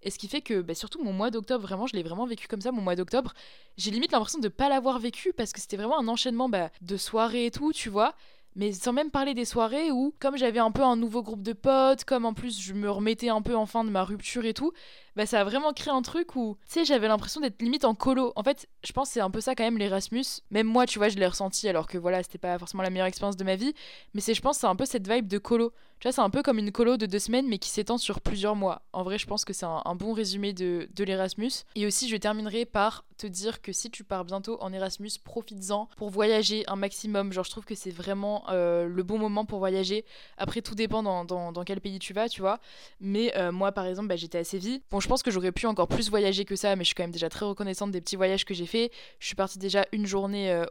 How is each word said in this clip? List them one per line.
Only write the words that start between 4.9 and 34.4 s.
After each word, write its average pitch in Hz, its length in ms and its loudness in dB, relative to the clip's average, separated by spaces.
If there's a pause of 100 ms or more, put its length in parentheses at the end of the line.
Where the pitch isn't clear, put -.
vécu 240 360 -2
parce 226 180 -4
que 208 80 -10
c'était - 160 -6
vraiment 226 220 0
un 233 100 0
enchaînement, 240 400 0
bah, 180 220 0 (100)
de 185 160 -6
soirées 226 480 0
et 233 60 0
tout, 294 240 -2
tu - 160 -6
vois. 214 240 4 (420)
Mais 202 160 0
sans 196 200 -2
même 285 180 0
parler 277 240 0
des 240 100 -2
soirées 240 460 0
où, 269 300 0
comme 277 180 0
j'avais 240 220 2
un 220 100 6
peu 254 120 2
un 247 140 6
nouveau 226 260 0
groupe 214 200 -6
de 233 100 -2
potes, 269 520 6
comme 247 200 2
en 226 100 0
plus 233 240 -6
je 190 140 -8
me 202 160 0
remettais 220 400 0
un 220 140 2
peu 240 140 0
enfin 220 260 0
de 220 80 -2
ma 185 140 2
rupture 208 400 -4
et 226 100 0
tout, 320 180 0 (440)
bah 214 100 2
ça 214 140 4
a 202 40 4
vraiment 277 280 2
créé 294 200 -4
un 262 100 2
truc 330 340 -4
où, 220 200 -2 (100)
tu - 80 -14
sais, 330 100 2
j'avais 247 240 4
l'impression 214 320 0
d'être 254 200 -2
limite 247 240 2
en 277 120 6
colo. 262 400 2
En 214 80 -2
fait, 277 240 0 (160)
je - 80 -10
pense 262 160 0
que - 60 -8
c'est 233 60 0
un 190 100 2
peu 220 100 -4
ça 254 160 0
quand 226 80 2
même 226 140 2
l'Erasmus. 202 460 0 (260)
Même 214 180 4
moi, 247 180 6
tu 220 120 -4
vois, 208 100 6
je 202 80 2
l'ai 190 100 4
ressenti 190 420 0
alors 160 200 2
que 185 100 -4
voilà, 180 240 2
c'était 180 160 -10
pas 180 200 -2
forcément 175 260 -6
la 185 60 0
meilleure 185 160 2
expérience 196 300 -2
de 190 80 -4
ma 190 120 4
vie. 247 180 0 (380)
Mais 208 80 -4
c'est, 226 140 2
je - 60 0
pense, 285 180 2
c'est - 80 2
un 190 100 4
peu 269 100 0
cette 196 220 -2
vibe 233 180 2
de 196 120 0
colo. 233 340 2 (280)
Tu - 80 -2
vois, 262 40 0
c'est 262 80 0
un 202 100 6
peu 269 120 2
comme 247 160 4
une 208 140 0
colo 240 240 6
de 214 100 0
deux 196 140 0
semaines 254 280 2
mais 202 100 0
qui - 120 -6
s'étend 220 260 0
sur 220 240 -2
plusieurs 208 360 0
mois. 190 260 0 (100)
En 185 120 -4
vrai, 190 140 -2
je - 80 -4
pense 214 180 -2
que 196 80 -6
c'est 185 140 -6
un, 160 180 -2
un 175 100 -2
bon 196 180 -4
résumé 202 400 -2
de, 175 400 -2
de 196 120 -2
l'Erasmus. 190 460 0 (260)
Et 208 100 2
aussi, 240 220 0
je 220 80 0
terminerai 214 480 -2
par 214 400 0 (120)
te 214 120 -10
dire 196 340 -6
que 196 100 -8
si 226 200 -6
tu - 100 -14
pars 185 220 -4
bientôt 196 360 -6